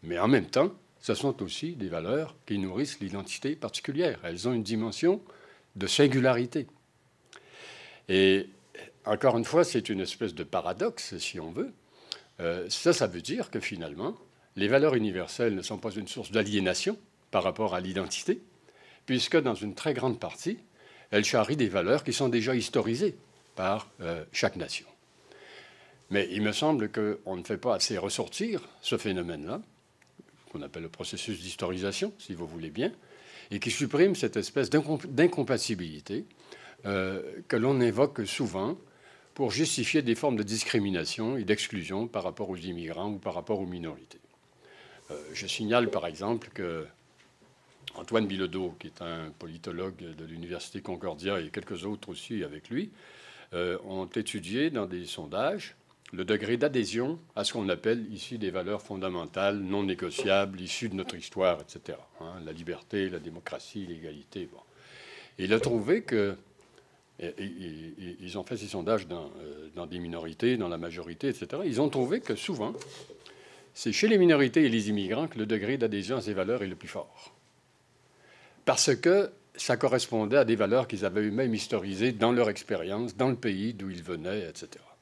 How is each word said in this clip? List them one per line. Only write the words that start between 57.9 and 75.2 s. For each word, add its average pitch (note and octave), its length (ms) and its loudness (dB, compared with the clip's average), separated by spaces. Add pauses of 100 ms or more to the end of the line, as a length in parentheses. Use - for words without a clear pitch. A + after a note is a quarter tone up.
ici G#2 280 -8
des G#2 100 -2
valeurs F#2 320 -2
fondamentales, F#2+ 800 -2
non G2 240 0
négociables, F#2+ 760 0
issues F#2 300 -6
de F#2+ 60 -6
notre F#2 200 -6
histoire, F2 440 2
et D2 80 -14
cetera. - 420 -14 (100)
Hein, E2+ 260 -14
la D#2 60 -10
liberté, E2+ 580 -4
la F2 100 -6
démocratie, E2+ 640 -10
l'égalité, E2 640 -12
bon. B1+ 80 -20 (800)
Et F#2 60 -4
il F#2+ 100 4
a A2+ 60 6
trouvé A#2+ 420 2
que, G2+ 340 2 (840)
et, E2+ 80 -8
et, E2+ 160 -8
et, E2+ 640 -12
et F2 120 -12
ils F2+ 180 -8
ont F2+ 40 -6
fait A#2+ 140 -6
ces G#2 80 -8
sondages F#2+ 420 0
dans, E2 220 -8 (100)
euh, D2+ 360 -14
dans F2 100 -8
des F2 140 -8
minorités, E2+ 580 0
dans G2+ 100 -2
la E2+ 120 -4
majorité, E2+ 480 -6
et C3+ 60 0
cetera. D3 300 -8
Ils C3 160 0
ont D3 100 4
trouvé B2+ 320 0
que - 140 -2
souvent, C3 380 -4 (1040)
c'est - 160 -2
chez G#3 160 4
les A3 100 8
minorités D#3 460 8
et C#3 60 8
les A2 200 2
immigrants G#2+ 380 0